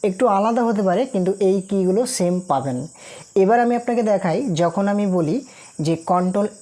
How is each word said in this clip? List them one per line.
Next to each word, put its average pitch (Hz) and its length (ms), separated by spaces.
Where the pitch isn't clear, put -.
একটু 190 160
আলাদা 226 320
হতে 214 200
পারে, 185 140
কিন্তু 185 180
এই 196 80
কিগুলো 190 320
সেম 180 180
পাবেন। 131 280
এবার 220 220
আমি 240 160
আপনাকে 240 220
দেখাই, 190 260
যখন 175 320
আমি 208 120
বলি 156 200
যে 165 80
কন্ট্রোল 185 360